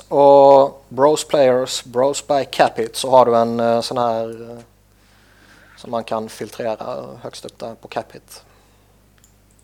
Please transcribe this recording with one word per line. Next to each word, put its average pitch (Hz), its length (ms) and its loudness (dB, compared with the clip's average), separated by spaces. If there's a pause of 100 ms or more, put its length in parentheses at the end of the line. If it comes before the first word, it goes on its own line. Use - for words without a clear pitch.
och 139 840 4
Bros 143 380 0
Players, 131 560 0
Bros 131 440 -4
by 139 240 -2
Capit, 117 440 -2
så 131 160 -8
har 127 140 6
du 117 120 2
en, 117 220 0
eh, 117 220 0
sån 127 160 -8
här, 113 540 -6
eh, 120 60 -18 (1200)
som - 140 -20
man 113 120 -6
kan 110 260 -8
filtrera 120 760 -12 (160)
högst - 240 -16
upp - 140 -20
där 117 160 -14
på - 120 -20
Capit. - 560 -14 (1200)